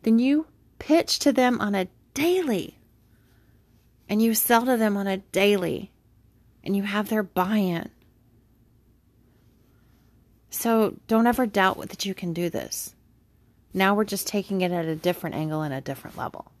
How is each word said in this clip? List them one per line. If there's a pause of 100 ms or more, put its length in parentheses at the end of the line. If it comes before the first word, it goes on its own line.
Then
you (320)
pitch
to
them
on
a (280)
daily, (1300)
and
you
sell
to
them
on
a
daily, (720)
and
you
have
their
buy-in. (2500)
So (100)
don't
ever
doubt (120)
that
you
can
do
this. (800)
Now
we're
just
taking
it
at
a
different
angle
and
a
different
level.